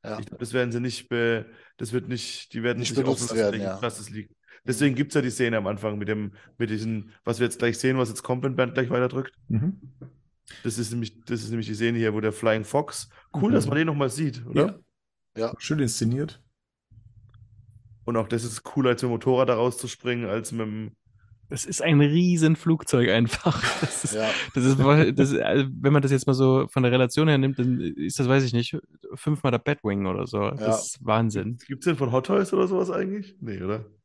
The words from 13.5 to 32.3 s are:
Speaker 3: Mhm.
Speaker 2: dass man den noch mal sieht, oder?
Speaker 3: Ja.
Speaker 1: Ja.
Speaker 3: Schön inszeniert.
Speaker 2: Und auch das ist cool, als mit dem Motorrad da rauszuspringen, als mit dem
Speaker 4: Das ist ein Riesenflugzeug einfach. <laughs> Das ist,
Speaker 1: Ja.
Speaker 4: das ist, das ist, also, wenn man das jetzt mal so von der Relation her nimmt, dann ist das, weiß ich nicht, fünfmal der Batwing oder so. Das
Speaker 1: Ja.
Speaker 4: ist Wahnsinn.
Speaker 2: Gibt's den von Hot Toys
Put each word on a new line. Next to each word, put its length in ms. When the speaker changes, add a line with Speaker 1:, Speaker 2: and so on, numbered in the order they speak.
Speaker 3:
Mhm. 40
Speaker 2:
dass 120
man 100
den 100
noch 80
mal 140
sieht, 360
oder? 340
Speaker 3:
Ja. 120
Speaker 1:
Ja. 100
Speaker 3:
Schön 220
inszeniert. 640
Speaker 2:
Und 120
auch 100
das 160
ist 180
cool, 120
als 140
mit 80
dem 40
Motorrad 360
da 60
rauszuspringen, 720
als 220
mit 100
dem 300
Speaker 4:
Das 160
ist 160
ein 200
Riesenflugzeug 1080
einfach. 520
<laughs> 200
Das 220
ist, 120
Speaker 1:
Ja. 140
Speaker 4:
das 120
ist, 140
das 140
ist, 100
also, 240
wenn 140
man 80
das 100
jetzt 160
mal 60
so 360
von 140
der 80
Relation 380
her 80
nimmt, 220
dann 200
ist 400
das, 80
weiß 160
ich 100
nicht, 240
fünfmal 360
der 80
Batwing 460
oder 220
so. 240
Das 100
Speaker 1:
Ja. 140
Speaker 4:
ist 300
Wahnsinn. 520
Speaker 2:
Gibt's 180
den 100
von 160
Hot 160
Toys 260